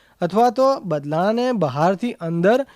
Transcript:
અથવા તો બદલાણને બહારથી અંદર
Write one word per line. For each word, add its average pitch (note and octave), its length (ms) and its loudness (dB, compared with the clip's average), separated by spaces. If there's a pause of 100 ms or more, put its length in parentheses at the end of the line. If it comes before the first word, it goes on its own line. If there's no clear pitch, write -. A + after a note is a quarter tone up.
(220)
અથવા G3+ 280 2
તો C4 300 0
બદલાણને F3+ 720 -2
બહારથી F3+ 640 -2
અંદર F3 520 0 (100)